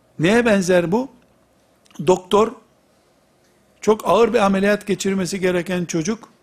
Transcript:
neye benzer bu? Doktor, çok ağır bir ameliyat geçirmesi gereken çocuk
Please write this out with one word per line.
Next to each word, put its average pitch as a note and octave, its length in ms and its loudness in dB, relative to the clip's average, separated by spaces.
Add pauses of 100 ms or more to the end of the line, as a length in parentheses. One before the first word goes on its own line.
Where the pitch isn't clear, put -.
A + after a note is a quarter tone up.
(180)
neye A3+ 280 2
benzer F3+ 460 2
bu? B3+ 160 -2 (960)
Doktor, G3 460 2 (1300)
çok G#3+ 280 0
ağır G#3+ 240 2
bir A#3 60 2
ameliyat G3 480 0
geçirmesi F#3+ 540 -4
gereken F3+ 440 -2
çocuk E3+ 440 -6 (140)